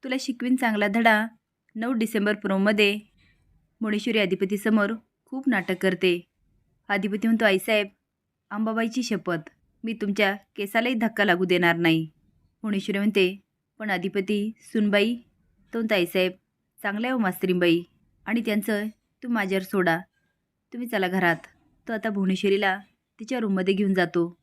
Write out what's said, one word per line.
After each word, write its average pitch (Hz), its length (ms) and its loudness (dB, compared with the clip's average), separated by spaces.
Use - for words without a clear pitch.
तुला 254 160 -4
शिकवीन 247 360 0
चांगला 214 320 2
धडा 220 400 4
नऊ 233 180 -4
डिसेंबर 214 420 0
प्रोमध्ये 202 640 2
मोनेश्वरी 214 380 -2
अधिपतीसमोर 202 760 0
खूप 269 240 -4
नाटक 190 320 -2
करते. 180 380 2
अधिपती 202 380 -2
म्हणतो, 226 180 2
"आईसाहेब, 202 420 2
अंबाबाईची 220 520 -2
शपथ, 180 460 -4
मी 226 100 -6
तुमच्या 202 420 0
केसालाही 233 400 -2
धक्का 220 300 0
लागू 185 200 2
देणार 175 300 4
नाही." 165 320 2
मोनेश्वरी 202 340 -4
म्हणते, 196 420 2
"पण 214 120 -6
अधिपती, 196 600 -2
सुनबाई?" 208 420 2
तो 226 40 -4
म्हणतो, 220 160 -2
"आईसाहेब, 185 380 0
चांगल्या 214 260 -4
आहे 262 40 -2
हो 254 60 -2
मास्तरीनबाई 180 640 0
आणि 220 160 -4
त्यांचं 214 460 -2
तुम्ही 240 100 -4
माझ्यावर 190 300 -2
सोडा, 175 360 0
तुम्ही 240 140 -8
चला 202 200 -2
घरात." 180 400 0
तो 233 60 -6
आता 220 160 -4
भुवनेश्वरीला 196 680 0
तिच्या 240 200 -6
रूममध्ये 196 340 0
घेऊन 196 200 2
जातो. 175 500 0